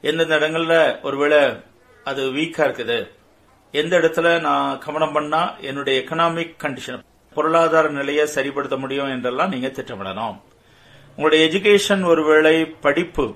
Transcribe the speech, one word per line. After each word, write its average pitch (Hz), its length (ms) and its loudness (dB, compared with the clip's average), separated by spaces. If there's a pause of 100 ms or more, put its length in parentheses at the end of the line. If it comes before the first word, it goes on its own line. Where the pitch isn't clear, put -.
எந்தெந்த 160 320 0
இடங்கள்ல 160 400 0 (260)
ஒருவேளை 143 380 2 (640)
அது 135 260 -6
வீக்கா 160 320 -2
இருக்குது, 120 340 -2 (760)
எந்த 156 220 -2
இடத்துல 165 320 2 (120)
நான் 139 400 -2
கவனம் 151 360 -4
பண்ணா 151 280 -2 (180)
என்னுடைய 139 360 -4
எகனாமிக் 165 600 -4
கண்டிஷன், 131 480 -10 (300)
பொருளாதார 156 580 2
நிலையை 143 340 0
சரிப்படுத்த 139 500 -4
முடியும் 135 360 -4
என்றெல்லாம் 127 400 -2
நீங்க 127 160 -4
திட்டமிடணும். 107 680 -8 (760)
உங்களுடைய 156 320 4
எஜுகேஷன், 196 640 2
ஒருவேளை 156 500 6 (240)
படிப்பு 147 460 0 (100)